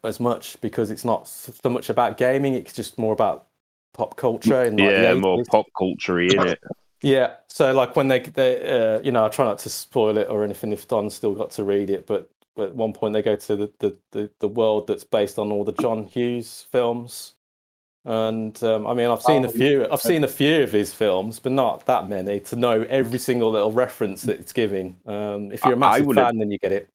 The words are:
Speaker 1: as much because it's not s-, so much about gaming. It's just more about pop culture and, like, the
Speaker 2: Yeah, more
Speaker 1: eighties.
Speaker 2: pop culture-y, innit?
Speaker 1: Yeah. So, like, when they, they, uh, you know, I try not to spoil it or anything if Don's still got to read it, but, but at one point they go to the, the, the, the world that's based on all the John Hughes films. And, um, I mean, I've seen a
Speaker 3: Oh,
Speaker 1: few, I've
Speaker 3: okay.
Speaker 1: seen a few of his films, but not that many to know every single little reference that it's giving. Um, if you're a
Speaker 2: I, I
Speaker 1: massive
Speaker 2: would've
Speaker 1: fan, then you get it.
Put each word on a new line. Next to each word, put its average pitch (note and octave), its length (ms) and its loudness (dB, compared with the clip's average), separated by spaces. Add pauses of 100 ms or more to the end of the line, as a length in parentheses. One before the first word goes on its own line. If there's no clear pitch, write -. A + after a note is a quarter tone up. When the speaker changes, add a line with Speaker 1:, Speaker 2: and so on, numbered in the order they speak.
Speaker 1:
as A2 160 -6
much - 420 -2
because A2 300 -2
it's A2 140 -10
not A2+ 160 0
s-, - 300 -18 (120)
so C3 60 0
much A#2+ 200 -4
about A#2+ 280 0
gaming. C3+ 360 2
It's - 200 -6
just - 260 -10
more A2 140 4
about - 340 0 (460)
pop - 240 -6
culture B2+ 440 2
and, G#2+ 180 2
like, G2 160 6
the F#2+ 60 4
Speaker 2:
Yeah, F#2 140 4
more F#2 200 2
Speaker 1:
eighties. A#2+ 140 0
Speaker 2:
pop G#2+ 160 4 (100)
culture-y, F2+ 600 0
innit? F2+ 220 0 (440)
Speaker 1:
Yeah. C3+ 340 2 (120)
So, C3+ 260 2
like, B2+ 220 2
when C#3 120 2
they, C3 120 4
they, B2+ 500 0
uh, A2+ 320 2
you C3+ 100 -2
know, A2+ 140 4
I A2 40 0
try C3 160 0
not G#2 140 -2
to - 100 -10
spoil G#2+ 480 0
it G2+ 120 0
or G#2 140 0
anything G#2 280 -4
if - 160 -8
Don's G#2 280 -2
still - 180 -2
got A2 180 -6
to G#2+ 120 -6
read G2+ 260 0
it, F#2+ 160 -4
but, - 240 -4 (260)
but G2+ 140 -4
at E2+ 60 -14
one A2 180 -4
point G#2+ 200 -4
they G#2 100 0
go G#2+ 120 2
to - 200 -4
the, G#2 240 -4
the, G2+ 180 -2 (140)
the, G#2 180 -6 (120)
the G#2+ 60 -2
world A2 380 0
that's - 180 -4
based - 360 0
on G#2 120 -2
all G#2 120 -2
the G#2+ 100 -2
John A2 300 -2
Hughes A#2+ 680 -6
films. A#2+ 600 -2 (760)
And, A2 560 -2
um, A2 220 0
I A#2 80 -2
mean, A#2+ 160 2
I've A2+ 140 0
seen C#3 220 4
a - 20 -4
Speaker 3:
Oh, A#2 40 -4
Speaker 1:
few, C3 340 4
I've - 80 -2
Speaker 3:
okay. - 160 -2
Speaker 1:
seen D#3+ 140 2
a C3 40 0
few D3 340 2
of G2+ 100 0
his G#2 220 0
films, G#2 460 0
but B2+ 140 -4
not B2+ 340 0
that G#2 200 0
many G2+ 340 -4
to - 140 -10
know A#2 280 2
every B2+ 340 -2
single A#2+ 320 0
little G#2+ 220 0
reference A2 520 -2
that A2 160 -4
it's - 140 -18
giving. F#2+ 420 -2 (120)
Um, G#2 440 -6
if G#2+ 140 -8
you're B2 80 4
a A#2+ 40 0
Speaker 2:
I, - 0 -
I - 20 -2
Speaker 1:
massive C#3+ 280 4
Speaker 2:
would've C3 160 4
Speaker 1:
fan, A#2 140 0
then G#2 140 -2
you G2+ 80 -6
get F#2+ 120 -2
it. G2+ 240 -4